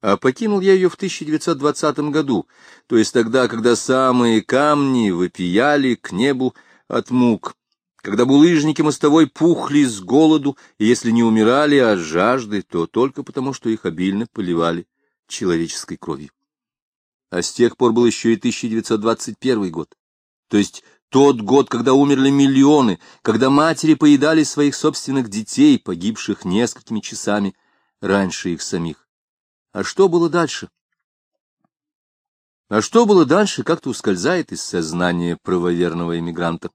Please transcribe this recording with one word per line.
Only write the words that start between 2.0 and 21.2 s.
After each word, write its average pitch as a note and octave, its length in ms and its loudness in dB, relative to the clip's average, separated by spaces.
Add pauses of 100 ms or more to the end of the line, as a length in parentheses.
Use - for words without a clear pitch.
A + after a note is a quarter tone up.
году, C#3 360 -2 (400)
то A#2 100 0
есть G#2+ 160 2
тогда, A#2+ 340 0
когда A#2 280 0
самые B2 680 2
камни C3+ 720 0
вопияли G2+ 800 -2
к - 180 -10
небу B2+ 440 -2 (320)
от - 240 -6
мук, B2 440 0 (420)
когда G#2 280 -2
булыжники D3+ 560 4
мостовой D3+ 460 2
пухли D3+ 560 0
с A2 180 -2
голоду, C#3 560 2 (220)
и G#2+ 60 0
если A#2+ 260 2
не A#2 100 4
умирали A#2 560 4
от A2 220 2
жажды, G2+ 640 -2
то E2 240 -4
только C3 340 -2
потому, C3 320 -8
что - 160 -8
их A2 160 -4
обильно F#2+ 400 -4
поливали E2+ 600 -4 (400)
человеческой E2 680 -6
кровью. D2 340 -12 (1000)
А F2+ 140 -4
с - 80 -8
тех A#2 260 0
пор A#2+ 140 2
был A#2+ 160 2
ещё A2+ 220 -2
и A2+ 80 2
тысяча B2 300 -6
девятьсот A2 340 -4
двадцать A2+ 360 -4
первый A2 320 -4
год, D#2 260 -12 (520)
то G#2 100 -2
есть - 260 -2 (260)
тот C3+ 320 4